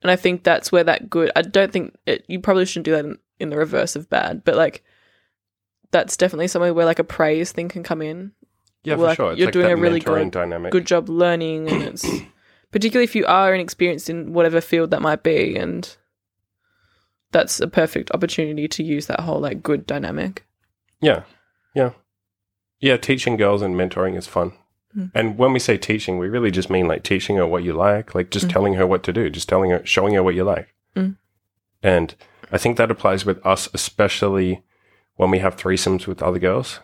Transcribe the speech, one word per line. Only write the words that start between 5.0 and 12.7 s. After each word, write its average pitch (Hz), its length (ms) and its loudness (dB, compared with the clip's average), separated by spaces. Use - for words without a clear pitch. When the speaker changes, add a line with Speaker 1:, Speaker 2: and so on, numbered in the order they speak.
Speaker 1:
that's - 260 0
definitely 180 320 0
somewhere 175 240 0
where, 165 120 2
like, 165 140 2
a 165 40 -2
praise 160 480 -2
thing 175 180 -8
can 180 120 -12
come 160 200 -6
in. 170 300 -10
Speaker 2:
Yeah, 156 120 -2
Speaker 1:
Where, - 20 0
Speaker 2:
for 165 100 2
Speaker 1:
like, 160 100 2
Speaker 2:
sure. 95 140 0
It's 117 80 -4
Speaker 1:
you're 180 80 4
Speaker 2:
like 180 60 0
Speaker 1:
doing 180 140 4
Speaker 2:
that 175 60 4
Speaker 1:
a 170 40 2
really 170 240 2
Speaker 2:
mentoring - 240 0
Speaker 1:
good, - 60 -4
Speaker 2:
dynamic. 87 400 -4
Speaker 1:
good 175 140 2
job 175 240 0
learning, 165 600 0
and - 140 0
it's - 220 -10
<clears throat> - 320 -20